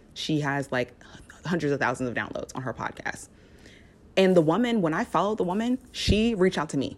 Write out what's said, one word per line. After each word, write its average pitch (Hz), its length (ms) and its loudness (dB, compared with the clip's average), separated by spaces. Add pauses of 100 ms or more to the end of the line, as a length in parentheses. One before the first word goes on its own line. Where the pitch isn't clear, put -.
(120)
She - 280 -2
has, 139 300 -4
like, 123 220 -4 (520)
hundreds 156 280 0
of 135 80 0
thousands 123 300 0
of 107 40 -8
downloads - 400 -8
on - 80 -6
her 127 120 -6
podcast. - 540 -10 (880)
And 190 200 6
the 170 60 8
woman, 220 380 2
when 160 140 2
I 202 100 -2
followed 202 340 0
the 185 60 -2
woman, 214 340 -2 (120)
she 220 440 2
reached 185 240 2
out 156 120 -2
to - 60 -6
me. 131 220 -2